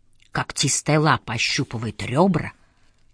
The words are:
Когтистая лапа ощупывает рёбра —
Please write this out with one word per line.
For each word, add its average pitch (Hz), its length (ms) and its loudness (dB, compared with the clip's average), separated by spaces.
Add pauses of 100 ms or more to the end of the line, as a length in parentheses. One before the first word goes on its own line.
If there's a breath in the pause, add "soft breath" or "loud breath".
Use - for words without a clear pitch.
(320)
Когтистая - 680 0
лапа 143 340 2
ощупывает 117 680 -4
рёбра — 156 500 2 (600)